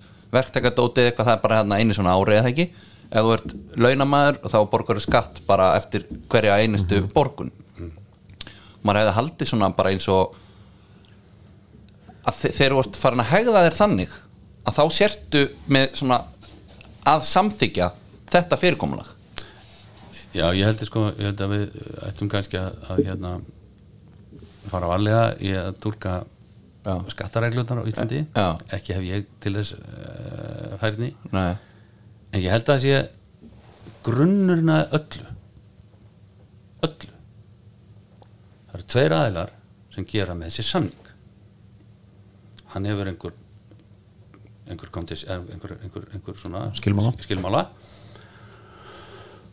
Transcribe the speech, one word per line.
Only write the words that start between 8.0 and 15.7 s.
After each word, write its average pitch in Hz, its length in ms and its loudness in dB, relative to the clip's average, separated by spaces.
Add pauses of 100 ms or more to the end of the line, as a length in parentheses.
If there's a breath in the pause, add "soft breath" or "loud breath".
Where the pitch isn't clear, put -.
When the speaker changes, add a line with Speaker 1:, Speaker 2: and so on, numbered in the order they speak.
Speaker 1:
Maður 104 240 2
hefði 107 100 4
haldið 135 380 -2
svona 104 200 2
bara 92 220 0
eins 95 160 -4
og 95 300 2 (1800 soft breath)
að - 180 -4
þe-, - 140 -2
þegar 135 200 2
þú 139 80 2
ert 101 160 -4
farin 127 240 2
að 110 80 -2
hegða 202 380 4
þér 160 100 2
þannig, 143 380 2 (460)
að - 180 -2
þá 147 100 6
sértu - 540 2 (220)
með 135 280 4